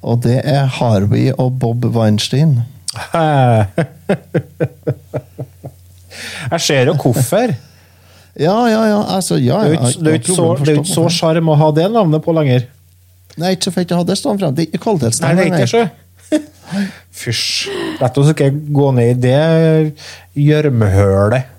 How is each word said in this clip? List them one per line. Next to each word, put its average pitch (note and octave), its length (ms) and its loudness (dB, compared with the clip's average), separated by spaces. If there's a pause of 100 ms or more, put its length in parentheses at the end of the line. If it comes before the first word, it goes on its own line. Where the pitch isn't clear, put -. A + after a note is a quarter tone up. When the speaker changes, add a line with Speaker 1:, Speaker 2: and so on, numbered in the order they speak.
Speaker 1:
Og A#2 180 -2
det A#2 240 0
er C#3 220 0
Harvey A#2 640 0
og B2+ 260 -2
Bob A#2+ 260 -2
Weinstein. A#2 760 0 (320)
Speaker 2:
<laughs> - 300 -4 (3250)
Jeg E3 100 -2
ser C3+ 240 2
jo D#3 80 2
hvorfor. D3+ 600 0 (840)
Speaker 1:
Ja, F3+ 180 0 (100)
ja, A3 240 2
ja, G#3 100 2 (160)
altså, F3 220 -2
ja, C3+ 240 2
Speaker 2:
Det G#3+ 40 0
er D3+ 80 4
jo - 0 -
Speaker 1:
ja, C#3+ 160 0
Speaker 2:
ikke, C3+ 100 -4
det D#3 80 0
er D#3 60 4
jo D#3+ 60 2
ikke - 140 -2
så, F3+ 100 0
Speaker 1:
jeg E3 60 2
har E3 80 2
problem C#3 80 -2
Speaker 2:
det D3+ 40 2
er D3+ 60 4
jo C#3+ 60 2
ikke D#3 60 -6
så - 60 -6
Speaker 1:
forstå E3+ 80 0
hvorfor. E3+ 160 0 (160)
Speaker 2:
sjarm E3 160 0
å D3+ 80 4
ha D#3 140 4
det D#3+ 200 2
navnet E3 340 2
på E3+ 80 0
lenger. C3 300 2 (760)
Speaker 1:
Nei, F3+ 180 -2
ikke F#3 140 -6
så F3 40 -8
fett F3+ 180 -2
å F3 60 0
ha F3 80 0
det F#3+ 140 -2
stående G3+ 240 -4
frem. C#3 120 -2
Det E3 80 -2
er D#3+ 80 -6
ikke F3+ 120 -6
kvalitetstegn, D#3 520 0
Speaker 2:
Nei, F#3 100 2
det - 0 -
er E3 180 0
ikke - 0 -
Speaker 1:
nei. A#2+ 40 0
Speaker 2:
så. A#3 160 2 (500)
<laughs> - 920 -8
Fysj. - 460 -6 (300)
Lett B2+ 180 -2
oss C#3+ 140 4
ikke C#3+ 200 0 (220)
gå C#3+ 180 2
ned A#2+ 180 2
i B2 120 0
det D#3+ 720 2 (400)
gjørmehølet. A2+ 1300 2